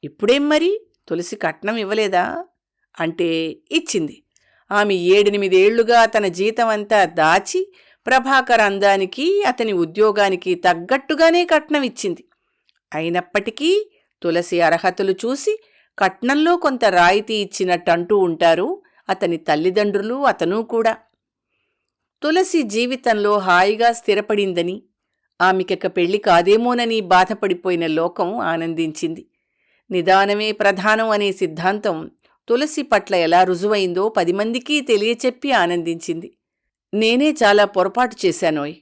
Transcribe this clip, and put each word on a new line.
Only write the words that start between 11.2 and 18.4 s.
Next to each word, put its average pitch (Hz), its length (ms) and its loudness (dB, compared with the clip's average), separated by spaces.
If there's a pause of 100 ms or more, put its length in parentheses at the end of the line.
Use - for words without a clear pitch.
కట్నం 302 380 0
ఇచ్చింది. 202 420 -6 (680)
అయినప్పటికీ 208 960 -2 (340)
తులసి 170 380 -2
అర్హతలు 180 500 0
చూసి 277 480 -4 (400)
కట్నంలో 277 580 0
కొంత 269 280 -2
రాయితీ 190 480 2
ఇచ్చినట్టు 185 580 -2
అంటూ 175 260 0
ఉంటారు 175 640 0 (280)